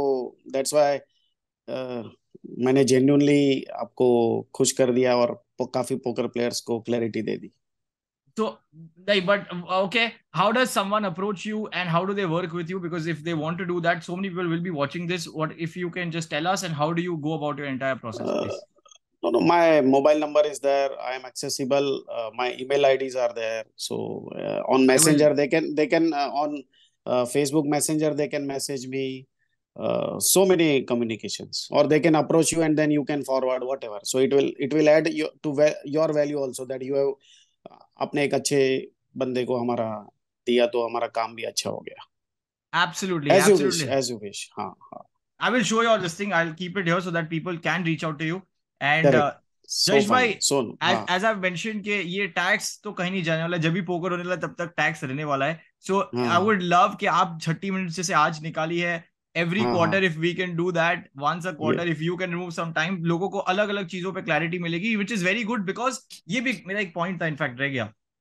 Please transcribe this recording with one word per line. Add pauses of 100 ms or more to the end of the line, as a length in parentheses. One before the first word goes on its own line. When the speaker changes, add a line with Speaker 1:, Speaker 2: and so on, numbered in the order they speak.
(520)
Speaker 1:
that's
why, (720)
uh, (480)
मैंने
genuinely
आपको (140)
खुश
कर
दिया
और (140)
पो-,
काफी
पोकर
प्लेयर्स
को
क्लैरिटी
दे
दी। (840)
Speaker 2:
So, (480)
like,
but,
uh,
okay, (160)
how
does
someone
approach
you
and
how
do
they
work
with
you?
Because
if
they
want
to
do
that,
so
many
people
will
be
watching
this.
What
if
you
can
just
tell
us,
and
how
do
you
go
about
your
entire
process,
Speaker 1:
Uh,
Speaker 2:
please? (600)
Speaker 1:
no,
no,
my
mobile
number
is
there.
I
am
accessible.
Uh,
my
email
I
Ds
are
there. (120)
So,
uh,
on
Speaker 2:
I
will
Speaker 1:
Messenger,
they
can,
they
can,
uh,
on, (400)
uh,
Facebook
Messenger,
they
can
message
me. (480)
Uh,
so
many
communications,
or
they
can
approach
you
and
then
you
can
forward
whatever.
So
it
will,
it
will
add
your, (140)
to
va-, (100)
your
value
also,
that
you
have (880)
आपने
एक
अच्छे (260)
बंदे
को
हमारा (380)
दिया,
तो
हमारा
काम
भी
अच्छा
हो
गया। (640)
Speaker 2:
Absolutely,
Speaker 1:
As
you
wish,
Speaker 2:
absolutely।
Speaker 1:
as
you
wish। (100)
हाँ,
हाँ। (360)
Speaker 2:
I
will
show
you
all
this
thing।
I'll
keep
it
here
so
that
people
can
reach
out
to
you। (460)
And,
Speaker 1:
Correct।
Speaker 2:
uh, (400)
Speaker 1:
So
Speaker 2:
जयेश
Speaker 1:
fine,
Speaker 2:
भाई,
Speaker 1:
so,
Speaker 2:
as, (100)
Speaker 1:
हाँ।
Speaker 2:
as
I've
mentioned
कि
ये
टैक्स
तो
कहीं
नहीं
जाने
वाला,
जब
भी
पोकर
होने
वाला,
तब
तक
टैक्स
रहने
वाला
है। (200)
So, (120)
Speaker 1:
हाँ।
Speaker 2:
I
would
love
कि
आप
छठी
मिनट
जैसे
आज
निकाली
है, (300)
every
Speaker 1:
हाँ,
हाँ।
Speaker 2:
quarter,
if
we
can (100)
do
that, (260)
once
a
quarter,
Speaker 1:
ये
Speaker 2:
if
you
can
remove
some
time,
लोगों
को
अलग-अलग
चीजों
पे
क्लैरिटी
मिलेगी,
which
is
very
good,
because (320)
ये
भी
मेरा
एक
पॉइंट
था,
in
fact,
रह
गया, (360)